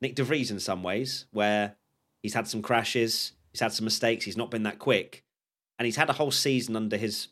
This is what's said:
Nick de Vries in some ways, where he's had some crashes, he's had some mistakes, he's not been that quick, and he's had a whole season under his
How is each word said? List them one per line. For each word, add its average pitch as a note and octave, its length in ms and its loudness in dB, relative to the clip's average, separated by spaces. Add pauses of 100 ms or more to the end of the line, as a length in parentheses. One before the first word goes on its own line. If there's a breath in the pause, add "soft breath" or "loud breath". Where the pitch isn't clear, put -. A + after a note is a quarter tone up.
Nick B2 140 -2
de C#3 80 0
Vries B2+ 280 0
in G2+ 80 -4
some F#2 240 -4
ways, A2 480 -4
where G#2 440 2 (460)
he's G#2 120 -6
had A2+ 160 -2
some A2 120 -4
crashes, A#2 680 2 (200)
he's - 100 -10
had A2+ 100 2
some A2 140 -2
mistakes, A2+ 400 0
he's G2 100 -8
not A#2 160 -4
been A2 120 -2
that G#2 140 -4
quick, - 460 0 (560)
and A#2+ 60 0
he's A#2 100 0
had D3+ 140 4
a C3+ 40 2
whole C#3+ 160 0
season B2+ 460 2
under G#2+ 220 0
his G#2 340 -4